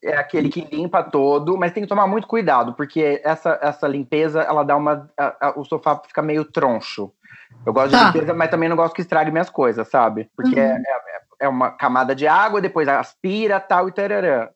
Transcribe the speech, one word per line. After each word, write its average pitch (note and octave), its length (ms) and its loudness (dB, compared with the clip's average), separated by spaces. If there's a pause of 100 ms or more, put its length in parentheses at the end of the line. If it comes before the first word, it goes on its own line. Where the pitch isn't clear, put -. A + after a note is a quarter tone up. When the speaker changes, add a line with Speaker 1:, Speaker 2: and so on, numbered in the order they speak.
Speaker 1:
é D3 140 -2
aquele C#3+ 320 -2
que D#3 220 -8
limpa E3+ 300 -2
todo, D3 560 2
mas F3+ 140 0
tem G#3+ 100 -6
que G3 80 -8
tomar G3+ 180 2
muito G#3 200 -2
cuidado, C#3 460 2
porque D3 500 -2
essa, D#3 360 0
essa D3 280 -2
limpeza, D3+ 560 0
ela D3+ 200 0
dá C#3+ 120 2
uma, D3 420 -2
a, C#3+ 320 -2
a, C#3 100 -8
o C#3+ 60 -10
sofá D3 400 -2
fica - 160 -4
meio D3+ 240 -2
troncho. A#2 680 -2 (540)
Eu A2+ 60 -2
gosto C3+ 200 2
de B3 60 6
Speaker 2:
Tá. A3+ 100 8
Speaker 1:
limpeza, D#3+ 260 0
mas E3 160 0
também E3 180 0
não E3+ 80 0
gosto E3 180 2
que - 80 -8
estrague D#3+ 300 0
minhas E3 180 -2
coisas, A#2 380 0
sabe? A2 480 0
Porque B2+ 240 0
Speaker 2:
Uhum. C3+ 60 4
Speaker 1:
é, C3 80 2
é, B2+ 720 -8
é - 20 2
uma B2+ 240 0
camada B2+ 440 0
de C#3 120 -2
água, G3+ 320 2
depois E3+ 280 -2
aspira, F#3+ 720 -2
tal, F#3 280 0
e F#3+ 60 -8
tararã. F#3 640 -2